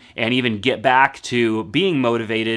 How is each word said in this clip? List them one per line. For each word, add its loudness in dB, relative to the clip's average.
and -2
even -2
get -2
back 4
to 0
being 0
motivated 0